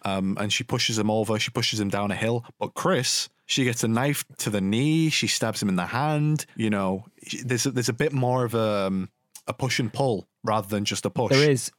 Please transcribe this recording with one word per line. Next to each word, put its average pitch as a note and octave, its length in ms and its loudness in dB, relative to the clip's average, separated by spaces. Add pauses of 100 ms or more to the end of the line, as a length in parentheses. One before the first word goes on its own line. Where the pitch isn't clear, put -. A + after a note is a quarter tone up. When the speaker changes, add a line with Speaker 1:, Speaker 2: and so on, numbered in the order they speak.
Speaker 1:
um, F#2+ 360 -2
and G2+ 120 -2
she - 120 -2
pushes A#2+ 360 -2
him G#2 120 2
over, A2 280 0
she - 120 -4
pushes A#2 280 -2
him G2+ 100 0
down G2+ 220 -2
a F2+ 40 -2
hill. A#2 280 -2 (160)
But - 140 -6
Chris, - 560 0 (160)
she - 180 0
gets A#2+ 200 0
a A#2 40 2
knife B2+ 380 0 (140)
to - 100 -2
the G#2 120 0
knee, D3+ 480 2
she A2+ 180 0
stabs - 340 0
him G#2 80 0
in F#2 80 2
the F2 80 0
hand. D3+ 600 0 (120)
You A2 140 2
know, F#2+ 340 0 (380)
there's B2 220 0
a, C#3 60 0
there's B2 180 0
a B2 40 0
bit D3 180 0
more B2+ 320 2
of A#2 120 -2
a, G#2 320 2
um, F#2+ 220 -2 (380)
a - 60 -4
push B2+ 260 -2
and A#2 140 -2
pull A#2+ 340 0 (160)
rather G#2+ 240 0
than G#2 180 0
just - 200 -4
a G2+ 40 2
push. A#2 220 0
Speaker 2:
There C#3+ 180 6
is. C3 300 2